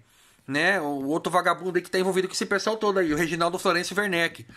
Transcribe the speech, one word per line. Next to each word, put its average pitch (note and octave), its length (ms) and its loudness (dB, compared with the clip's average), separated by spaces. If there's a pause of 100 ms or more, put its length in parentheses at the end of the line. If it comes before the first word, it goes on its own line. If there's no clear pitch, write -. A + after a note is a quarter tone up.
(460)
né? E3+ 340 2
O C#3+ 260 -4
outro E3 240 -2
vagabundo F3 460 0
aí F3 60 0
que - 80 -14
tá F#3+ 80 0
envolvido F#3+ 280 2
com F#3+ 80 -8
esse A3 120 -2
pessoal G#3+ 320 0
todo G3+ 200 2
aí, E3+ 140 2
o D3 40 0
Reginaldo E3+ 420 0
Florencio F3 380 0
Werneck, E3+ 500 -2 (100)